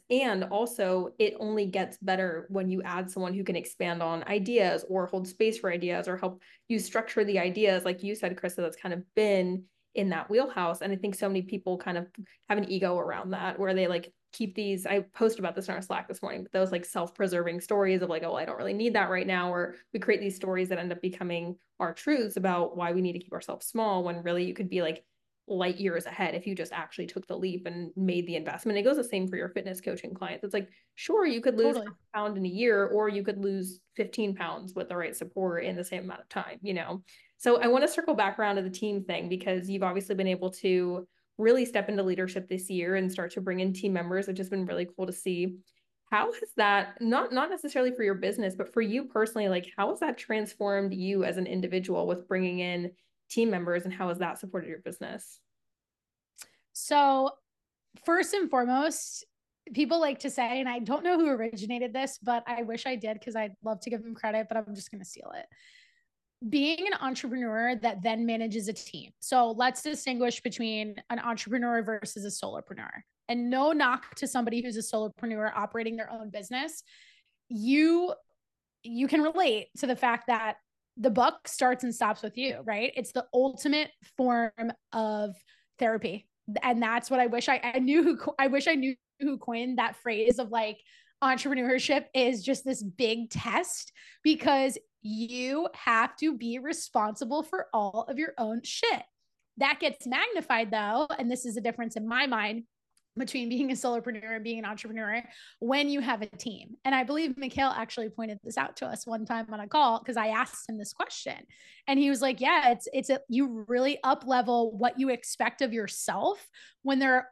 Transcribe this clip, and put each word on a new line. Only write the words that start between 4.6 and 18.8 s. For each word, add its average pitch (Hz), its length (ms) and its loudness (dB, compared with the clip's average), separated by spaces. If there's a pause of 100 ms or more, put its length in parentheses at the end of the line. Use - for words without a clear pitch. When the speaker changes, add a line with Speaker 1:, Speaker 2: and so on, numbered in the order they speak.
Speaker 1:
or 185 180 0
hold 185 220 -4
space 220 320 2
for 190 100 -2
ideas 175 380 -2
or 185 80 -2
help 185 260 -4 (280)
you 220 100 2
structure 220 460 0
the 196 140 2
ideas. 185 440 4
Like 185 200 -2
you 208 120 -4
said, 185 220 -4
Krista, 180 200 -4
that's 170 200 -2
kind 180 160 -6
of 180 100 -4 (120)
been 190 500 4 (280)
in 196 160 2
that 165 200 -2
wheelhouse. 208 520 2
And 196 120 -2
I - 20 0
think 196 180 -4
so 202 140 -2
many 190 140 0
people 190 360 -4
kind 180 200 -4
of 180 120 -6 (380)
have 208 100 2
an 202 140 0
ego 185 260 2
around 175 340 -4
that, 185 280 -4
where 190 140 0
they, 185 140 2
like, 175 260 -2 (180)
keep 208 240 -6
these, 196 300 -2
I 196 160 2
posted 220 380 0
about 175 140 -2
this 190 140 -6
in 185 80 -4
our 175 60 -6
Slack 185 260 -6
this - 140 -12
morning, 190 220 -8
but - 100 -8
those, 190 180 4
like, 175 140 -2
self-preserving 175 720 0
stories 190 420 4
of, 175 80 0
like, 165 140 -2
"Oh, 165 100 -2
I 165 120 -2
don't - 120 -6
really 196 160 -2
need 220 220 2